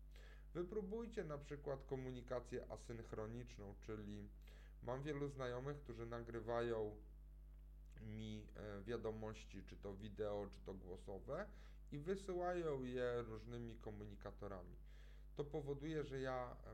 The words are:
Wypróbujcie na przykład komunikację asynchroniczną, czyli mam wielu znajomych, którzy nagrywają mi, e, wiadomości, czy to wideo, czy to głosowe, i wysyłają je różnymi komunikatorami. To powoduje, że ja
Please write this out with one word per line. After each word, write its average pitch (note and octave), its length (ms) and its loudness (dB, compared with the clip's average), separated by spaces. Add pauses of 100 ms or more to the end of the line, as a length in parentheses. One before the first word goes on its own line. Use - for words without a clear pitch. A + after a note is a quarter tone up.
(540)
Wypróbujcie G3+ 680 0
na D3 140 0
przykład C#3 460 0
komunikację B2+ 840 0
asynchroniczną, A2+ 1120 -2
czyli G#2 480 -2 (540)
mam B2+ 200 4
wielu C#3+ 260 4
znajomych, C3 500 2
którzy A#2 280 -4
nagrywają A#2 880 4 (1040)
mi, G#2+ 460 -2 (100)
e, G2+ 260 -2
wiadomości, A2 840 0
czy F#2+ 120 -8
to G2+ 180 -2
wideo, G#2 560 2
czy - 100 -8
to F#2+ 140 -4
głosowe, F#2+ 720 -2 (460)
i C#3+ 60 0
wysyłają F3 840 4
je B2 400 4
różnymi A2+ 540 -2
komunikatorami. G2+ 1000 -4 (600)
To D3 80 4
powoduje, C#3+ 600 2
że C3 160 0
ja B2+ 360 2 (180)